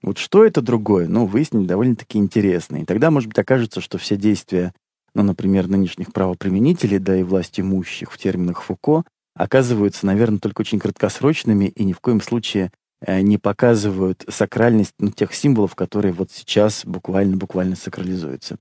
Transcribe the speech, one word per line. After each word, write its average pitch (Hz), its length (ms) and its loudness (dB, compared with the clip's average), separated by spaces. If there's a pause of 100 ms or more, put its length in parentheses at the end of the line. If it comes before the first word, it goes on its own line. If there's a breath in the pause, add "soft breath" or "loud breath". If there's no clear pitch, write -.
Вот 98 140 -4
что 214 280 6
это 170 160 2
другое, 107 460 2
ну, 107 180 2
выяснить 107 400 0
довольно-таки 107 540 0
интересно. 98 580 0
И 80 80 -6
тогда, 117 240 2
может 131 200 0
быть, - 100 -2
окажется, 117 420 0
что - 160 -10
все - 180 -2
действия, 95 580 0 (420)
ну, 104 80 2
например, 95 440 0
нынешних 92 460 -2
правоприменителей, 98 840 0
да 95 180 0
и 92 60 2
власть 92 360 -2
имущих 95 520 -4
в - 60 -20
терминах 90 440 -2
Фуко, 151 420 0 (340)
оказываются, 107 680 0
наверное, 104 340 2
только 104 220 -6
очень 107 180 -2
краткосрочными 101 840 0
и - 180 -4
ни 95 100 0
в - 60 -8
коем 117 220 0
случае, 104 500 -4 (300)
э, 95 200 0
не 101 160 4
показывают 101 880 0
сакральность, 110 720 2
ну, 101 120 0
тех - 220 -4
символов, 110 420 2
которые 95 380 -2
вот 87 180 -6
сейчас - 540 0
буквально, 95 520 -2
буквально 92 380 -4
сакрализуются. 90 840 -10